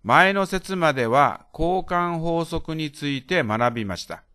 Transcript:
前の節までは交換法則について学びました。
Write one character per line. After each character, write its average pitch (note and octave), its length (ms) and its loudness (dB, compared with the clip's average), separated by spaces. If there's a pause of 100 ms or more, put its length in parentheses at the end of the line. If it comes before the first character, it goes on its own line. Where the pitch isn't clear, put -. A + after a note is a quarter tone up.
前 D#3+ 300 6
の G3 140 0
節 F#3+ 280 -6
ま D#3+ 200 2
で B2 120 0
は B2+ 460 2
交 F3 280 -2
換 F3 400 -2
法 E3 260 -2
則 D#3+ 280 -6
に D#3 160 -6
つ C#3+ 160 -10
い C#3 160 -4
て F3 200 0
学 A#2 320 0
び A2+ 100 -4
ま F#2 140 -6
し - 80 -12
た。 - 160 -14 (120)